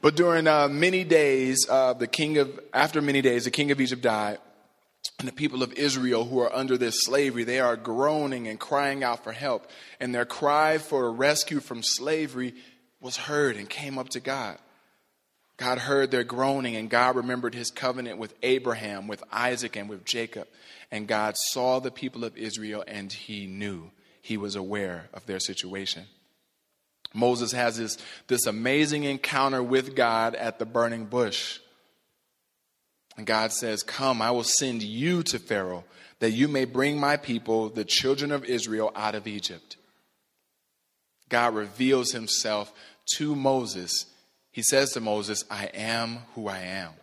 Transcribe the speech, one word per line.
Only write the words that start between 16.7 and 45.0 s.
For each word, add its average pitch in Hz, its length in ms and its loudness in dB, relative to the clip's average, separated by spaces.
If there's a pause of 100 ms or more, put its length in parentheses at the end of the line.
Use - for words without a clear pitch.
and 110 120 -6
God 123 280 4
remembered 123 380 -2
his 120 160 -6
covenant 123 460 -4
with 110 160 -10 (100)
Abraham, 113 640 0
with 107 240 -10
Isaac, 120 460 -2
and 104 140 -10
with 92 160 -12
Jacob. 113 420 -4 (420)
And 107 160 -6
God 107 300 0
saw 127 420 2
the 131 120 -2
people 123 340 -8
of 113 140 -10
Israel, 107 500 -8
and 98 240 -10
he 104 340 -10
knew. 95 440 -8 (320)
He 110 160 -6
was 101 180 -6
aware 95 560 -6
of - 140 -18
their 95 140 -6
situation. 95 640 -6 (1080)
Moses 120 380 2
has 120 260 0
this, 113 220 -6 (300)
this 120 180 2
amazing 143 560 2
encounter 135 600 0
with 131 320 2
God 117 400 4
at - 240 -4
the 117 40 -2
burning 117 420 0
bush. 113 520 -2 (1600)
And 107 100 -12
God 110 260 2
says, 110 300 -2
"Come, 127 400 0
I 117 80 2
will 120 140 2
send 120 400 0
you 151 400 0
to 120 160 -2
Pharaoh, 92 420 -4 (380)
that 113 100 4
you 120 160 4
may 135 200 0
bring 139 340 0
my 143 160 4
people, 113 520 -2
the 107 160 -4
children 139 460 0
of 139 140 -2
Israel, 110 500 -2
out 107 220 -2
of 104 100 -8
Egypt." 98 500 -8 (1500)
God 120 280 2
reveals 120 560 2
himself 107 600 -2 (440)
to 151 180 -2
Moses. 123 720 0 (460)
He 117 100 -8
says 135 300 4
to 123 80 -4